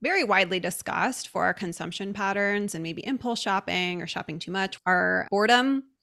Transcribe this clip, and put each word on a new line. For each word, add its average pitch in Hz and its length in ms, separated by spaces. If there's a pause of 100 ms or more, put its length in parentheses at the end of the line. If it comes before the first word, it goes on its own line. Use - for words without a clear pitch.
very 339 240
widely 190 340
discussed 175 680
for 180 160
our 180 100
consumption 175 580
patterns 202 600
and 160 80
maybe 165 240
impulse 247 340
shopping 180 600
or 165 60
shopping 170 320
too - 100
much 190 340
are 180 460
boredom 247 540 (180)